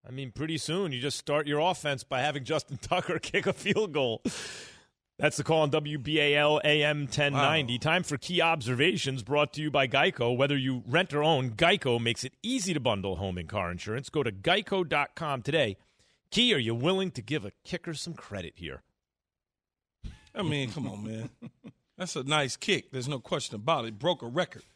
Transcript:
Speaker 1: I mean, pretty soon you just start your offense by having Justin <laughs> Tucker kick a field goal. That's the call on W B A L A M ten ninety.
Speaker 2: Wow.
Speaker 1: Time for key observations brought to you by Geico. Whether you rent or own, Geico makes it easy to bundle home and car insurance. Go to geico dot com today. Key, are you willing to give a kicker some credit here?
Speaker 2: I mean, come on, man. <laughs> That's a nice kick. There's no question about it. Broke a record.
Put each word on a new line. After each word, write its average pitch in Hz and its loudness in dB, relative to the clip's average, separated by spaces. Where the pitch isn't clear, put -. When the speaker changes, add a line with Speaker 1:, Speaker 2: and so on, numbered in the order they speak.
Speaker 1:
I - -12
mean, 131 -8
pretty 156 -4
soon 165 -2
you 123 -4
just 135 -2
start 147 0
your 147 0
offense 156 0
by 127 -2
having 139 0
Justin 143 -2
<laughs> - -12
Tucker 170 0
kick - -2
a 190 2
field 202 0
goal. 123 0
That's 151 0
the 147 -4
call 160 4
on 147 4
W 151 0
B 147 0
A 147 6
L 147 6
A 151 6
M 147 2
ten 143 2
ninety. 143 2
Speaker 2:
Wow. 120 -2
Speaker 1:
Time 180 2
for 151 -4
key 170 0
observations 135 2
brought 143 2
to 151 -6
you 147 -2
by 135 4
Geico. 135 2
Whether 139 4
you 131 -2
rent 151 2
or 147 2
own, 131 4
Geico 139 4
makes 117 0
it 131 -10
easy 208 -2
to 135 0
bundle 98 0
home 92 -4
and 82 -8
car 95 -2
insurance. 107 -8
Go 147 0
to 120 0
geico 180 0
dot 143 -2
com 143 -4
today. 135 0
Key, 240 4
are 147 4
you 113 0
willing 180 0
to 117 -8
give 139 -4
a 95 -10
kicker 170 -8
some 165 -8
credit 98 -10
here? 71 -10
Speaker 2:
I 208 -4
mean, 143 0
come 139 -4
on, 104 -8
man. 110 -8
<laughs> - -20
That's 180 -8
a 131 -4
nice 139 0
kick. - 0
There's 131 -6
no 143 -4
question - -4
about 120 0
it. 107 -8
Broke 165 0
a 117 -10
record. 147 -4